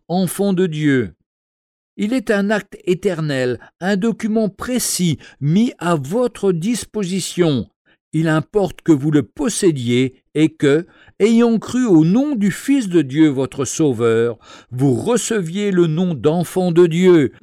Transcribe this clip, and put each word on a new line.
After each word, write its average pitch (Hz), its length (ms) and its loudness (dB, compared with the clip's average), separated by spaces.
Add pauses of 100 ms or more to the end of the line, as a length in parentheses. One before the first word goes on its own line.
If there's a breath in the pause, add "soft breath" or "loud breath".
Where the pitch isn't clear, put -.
enfant 190 460 -2
de 185 140 0
Dieu ? 143 480 0 (840)
Il 208 160 -2
est 240 180 -2
un 202 180 0
acte 208 360 -4
éternel, 151 760 -2 (220 loud breath)
un 196 160 -2
document 220 500 -2
précis 180 720 -4 (220 loud breath)
mis 190 360 2
à 175 180 -2
votre 196 580 -2
disposition. 175 1120 -4 (460)
Il 160 140 0
importe 160 540 -2
que 165 100 0
vous 147 180 2
le 147 140 2
possédiez 131 1000 -2 (140)
et 151 140 2
que, 156 360 0 (340 soft breath)
ayant 226 400 4
cru 254 260 -4
au 165 180 6
nom 254 320 2
du 202 160 0
Fils 269 380 -2
de 175 120 2
Dieu 151 280 2
votre 135 340 -4
Sauveur, 117 720 0 (320 loud breath)
vous 127 240 0
receviez 202 800 -2
le 175 160 2
nom 175 260 -2
d'enfant 165 600 -2
de 175 140 6
Dieu, 170 440 4 (120)